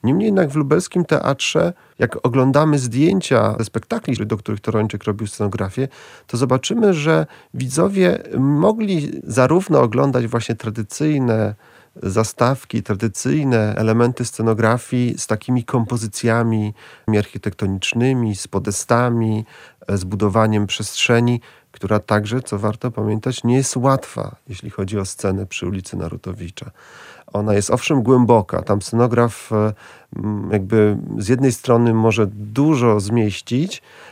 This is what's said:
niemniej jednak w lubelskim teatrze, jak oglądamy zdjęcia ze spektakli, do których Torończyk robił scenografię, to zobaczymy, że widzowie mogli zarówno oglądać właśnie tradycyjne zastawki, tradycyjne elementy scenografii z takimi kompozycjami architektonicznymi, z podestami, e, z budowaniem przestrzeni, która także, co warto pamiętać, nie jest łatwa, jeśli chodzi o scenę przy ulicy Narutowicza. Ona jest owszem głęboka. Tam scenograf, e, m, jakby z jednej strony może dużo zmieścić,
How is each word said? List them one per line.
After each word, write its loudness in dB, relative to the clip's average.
niemniej 2
jednak 2
w -6
lubelskim 0
teatrze, 0
jak -2
oglądamy 4
zdjęcia 2
ze -2
spektakli, -4
do -2
których -6
Torończyk -2
robił -4
scenografię, -4
to -6
zobaczymy, 2
że 2
widzowie 0
mogli 0
zarówno 2
oglądać 2
właśnie -2
tradycyjne -2
zastawki, -2
tradycyjne 0
elementy 2
scenografii 0
z -8
takimi -2
kompozycjami 0
architektonicznymi, -2
z -10
podestami, 0
e, 0
z -4
budowaniem 2
przestrzeni, 0
która -2
także, -2
co -6
warto -4
pamiętać, -4
nie 4
jest 0
łatwa, -2
jeśli -12
chodzi -4
o -4
scenę -4
przy -8
ulicy -8
Narutowicza. -10
Ona 0
jest 0
owszem 0
głęboka. 4
Tam -2
scenograf, 0
e, 0
m, -6
jakby 2
z -4
jednej 2
strony 2
może 2
dużo 2
zmieścić, -2